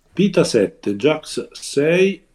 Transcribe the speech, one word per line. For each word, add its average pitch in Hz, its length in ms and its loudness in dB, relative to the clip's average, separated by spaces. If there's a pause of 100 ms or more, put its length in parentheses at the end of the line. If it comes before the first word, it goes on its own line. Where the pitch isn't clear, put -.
(140)
Pita 190 300 2
sette, 104 520 0
Jax 147 560 -2
sei, 175 840 -2